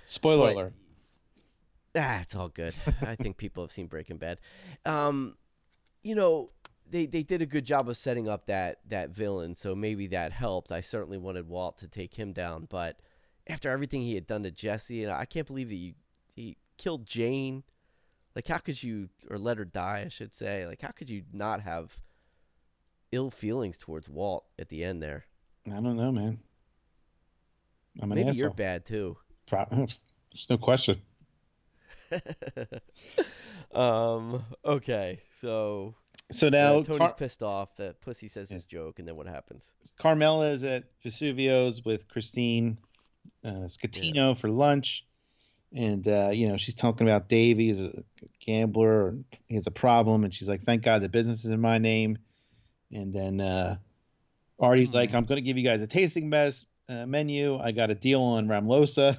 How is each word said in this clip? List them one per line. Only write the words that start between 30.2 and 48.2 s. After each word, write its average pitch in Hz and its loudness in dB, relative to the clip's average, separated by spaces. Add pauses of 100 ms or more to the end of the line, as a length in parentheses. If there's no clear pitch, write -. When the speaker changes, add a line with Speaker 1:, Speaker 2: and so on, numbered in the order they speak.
Speaker 1:
no 120 4
question. 120 2 (1120)
Speaker 2:
<laughs> 175 -4 (1500)
Um, 117 0 (200)
okay, 110 -2 (220)
so, 107 -4 (360)
Speaker 1:
So 151 2
now 143 6
Speaker 2:
uh, 156 2
Tony's 151 -4
Speaker 1:
Car-, 170 4
Speaker 2:
pissed 127 -8
off 98 -6
that 95 -10
Pussy 113 -14
says 98 -14
Speaker 1:
Yeah. 98 -10
Speaker 2:
his 87 -12
joke, 80 -12
and 85 -14
then 82 -12
what 76 -14
happens? - -16 (260)
Speaker 1:
Carmela 156 4
is 131 -2
at 127 -2 (180)
Vesuvio's 127 2
with 110 -2
Christine, 117 0 (680)
uh, 95 -8
Scatino 151 -6
Speaker 2:
Yeah. 135 4
Speaker 1:
for 120 -4
lunch. 143 2 (680)
And, 104 0
uh, 101 4
you 113 2
know, 101 0
she's - -6
talking 117 2
about 104 4
Davey 113 6
is 98 0
a - -8 (360)